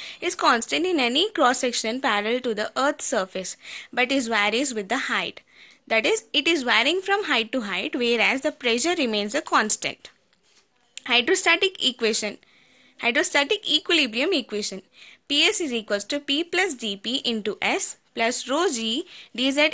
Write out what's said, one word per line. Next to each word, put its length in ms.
is 140
constant 500
in 160
any 300
cross-section 720
parallel 400
to 140
the 220
Earth's 300
surface, 500
but 200
it 120
varies 500
with 140
the 100
height. 420
That 160
is, 280
it 160
is 160
varying 360
from 240
height 280
to 100
height, 320
whereas 460
the 120
pressure 440
remains 380
a 60
constant. 680
Hydrostatic 800
equation, 540
hydrostatic 680
equilibrium 640
equation. 500
P 160
S 160
is 120
equals 320
to 140
P 240
plus 320
D 220
P 280
into 380
S 340
plus 340
rho 200
G 380
D 160
Z 240